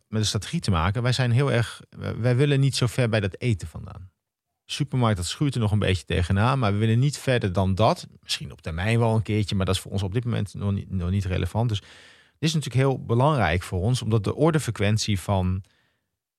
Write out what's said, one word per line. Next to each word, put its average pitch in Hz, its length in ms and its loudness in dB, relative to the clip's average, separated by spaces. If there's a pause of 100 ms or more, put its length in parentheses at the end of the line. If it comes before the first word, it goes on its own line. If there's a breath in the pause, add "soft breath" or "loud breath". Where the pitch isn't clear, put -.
met 110 140 -2
de 104 60 0
strategie 113 320 -4
te - 120 -2
maken. 95 300 0
Wij 123 100 0
zijn 123 200 0
heel 135 200 2
erg, 117 380 -2
wij, 98 280 -8
wij 123 180 2
willen 139 240 2
niet 139 160 2
zo 127 120 0
ver 120 220 0
bij 110 100 2
dat 98 180 -2
eten 113 300 -2
vandaan. - 440 -14 (540)
De - 80 -16
supermarkt, 120 440 2
dat 87 80 -6
schuurt - 280 -2
er 131 60 -2
nog 107 120 2
een 101 80 2
beetje 95 260 0
tegenaan, 98 540 2
maar 107 120 2
we 101 60 0
willen 113 220 2
niet 139 180 0
verder 113 360 0
dan 95 220 2
dat. 120 320 2 (140)
Misschien - 300 -8
op - 100 -20
termijn 92 380 -2
wel 113 160 2
een 107 60 2
keertje, 107 340 -2
maar 92 100 0
dat 98 100 2
is - 60 -4
voor - 100 -14
ons 101 120 -2
op 92 100 -6
dit 120 120 -4
moment 110 280 -4
nog 101 180 -4
niet, - 200 -4
nog 87 180 -2
niet 95 160 0
relevant. 92 440 -2
Dus 104 100 -2
dit - 720 -10
is 156 40 -2
natuurlijk 131 340 0
heel 135 180 -2
belangrijk 120 580 2
voor 90 180 -4
ons, 120 200 0
omdat 110 220 0
de 107 120 -2
ordefrequentie 110 840 0
van, 95 440 -2 (760)